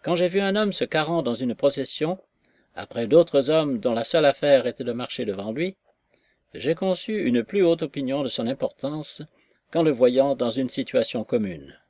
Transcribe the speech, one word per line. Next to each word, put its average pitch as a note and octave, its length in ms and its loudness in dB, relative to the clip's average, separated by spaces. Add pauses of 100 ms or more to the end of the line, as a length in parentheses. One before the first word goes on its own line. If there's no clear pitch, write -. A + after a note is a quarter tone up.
Quand - 140 -2
j'ai F3 140 2
vu F#3+ 100 0
un G3 160 0
homme G#3 160 0
se - 140 -2
carrant D#3 360 0
dans A#2+ 120 -2
une A#2+ 220 -4
procession, D3 640 -6 (560)
après A2+ 300 -8
d'autres C#3+ 440 4
hommes D3+ 300 2
dont A#2+ 140 0
la A2+ 120 -2
seule D#3+ 180 2
affaire C#3 420 4
était A#2+ 200 -4
de A#2+ 80 -4
marcher B2 320 -6
devant G2+ 260 -6
lui, E3+ 240 -4 (800)
j'ai D3 200 -2
conçu F#3+ 480 -2
une A#2+ 220 2
plus G3 200 0
haute E3+ 180 4
opinion C#3 420 -4
de B2+ 60 -4
son A#2 180 -4
importance C#3+ 760 -6 (500)
qu'en E3 120 2
le D#3 80 4
voyant B2+ 440 4
dans B2 140 0
une B2 200 -2
situation B2 560 -2
commune. F2 520 -4 (120)